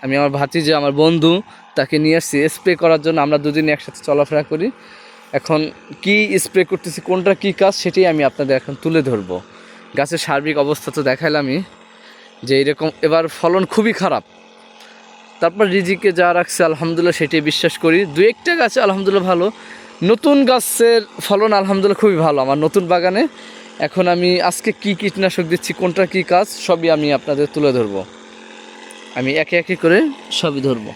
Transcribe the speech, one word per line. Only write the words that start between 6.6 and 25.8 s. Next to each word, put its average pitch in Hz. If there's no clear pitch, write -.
করতেছি, 175
কোনটা 185
কী 202
কাজ, 196
সেটাই 185
আমি 151
আপনাদের 139
এখন 139
তুলে 160
ধরবো। 98
গাছের 147
সার্বিক 147
অবস্থা 147
তো 156
দেখাইলামই 147
যে 135
এরকম, 147
এবার 160
ফলন 180
খুবই 220
খারাপ। 170
তারপর 180
রিজিকে 190
যা 175
রাখছে -
আলহামদুলিল্লাহ, 165
সেটাই 151
বিশ্বাস 160
করি। 165
দু 156
একটা -
গাছে 254
আলহামদুলিল্লাহ 196
ভালো, 175
নতুন 285
গাছের 233
ফলন 208
আলহামদুলিল্লাহ 196
খুবই 190
ভালো 147
আমার 139
নতুন 180
বাগানে। 185
এখন 180
আমি 175
আজকে -
কী 208
কীটনাশক 185
দিচ্ছি, 175
কোনটা 180